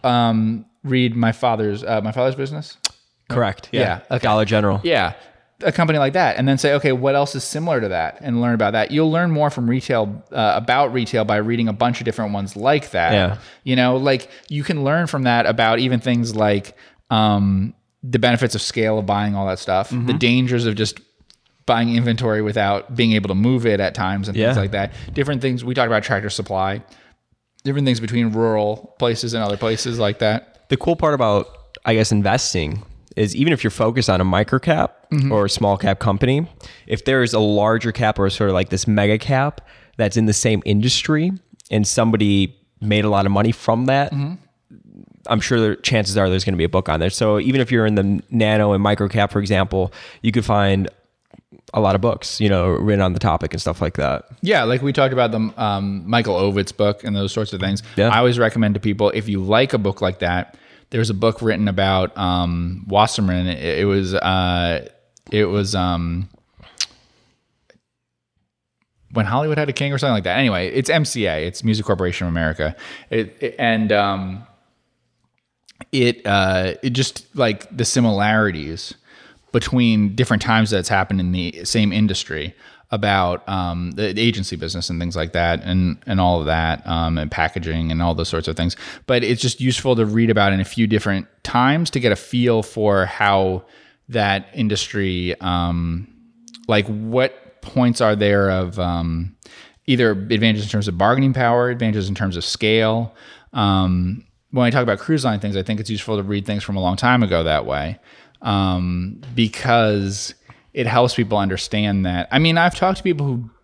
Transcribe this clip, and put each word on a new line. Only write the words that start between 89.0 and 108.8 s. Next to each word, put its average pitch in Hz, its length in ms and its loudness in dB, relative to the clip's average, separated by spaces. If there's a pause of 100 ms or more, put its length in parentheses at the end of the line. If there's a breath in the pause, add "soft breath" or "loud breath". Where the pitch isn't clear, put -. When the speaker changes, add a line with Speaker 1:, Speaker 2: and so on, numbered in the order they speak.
Speaker 1:
But 123 160 0
it's 117 180 -2
just 131 200 -4
useful 127 340 0
to 113 100 2
read 110 240 2
about 101 220 4
in 95 80 0
a 95 60 0
few 113 220 0
different 101 400 -2 (160)
times 143 480 0
to 139 80 -4
get 120 120 2
a 98 60 2
feel 120 460 0
for 101 420 0
how 95 580 0 (460 soft breath)
that 101 440 -2
industry, 98 840 -4
um, 87 680 -2 (600)
like, 107 200 2
what 113 720 -4
points 123 400 0
are 107 140 4
there 101 360 2
of, 92 260 -2
um, 85 580 -4 (520 loud breath)
either 123 240 4
advantages 107 540 0
in 104 40 -8
terms 104 180 -2
of 90 100 -4
bargaining 131 360 2
power, 123 380 2
advantages 110 360 -2
in 101 60 -4
terms 95 240 -4
of 85 80 -8
scale. 110 720 0 (380 loud breath)
Um, 95 720 0 (280)
when 123 160 2
I - 20 4
talk 127 140 2
about 110 160 0
cruise 147 260 -2
line 107 140 0
things, 104 180 -4
I 95 60 -2
think 107 160 -4
it's 107 100 -8
useful 107 280 -4
to 101 60 -4
read 101 220 -4
things 104 180 -4
from 98 120 -6
a 98 40 -2
long 92 160 0
time 123 280 2
ago 90 200 2
that 78 220 0
way, 73 340 -4 (440 loud breath)
um, 92 760 -2 (140)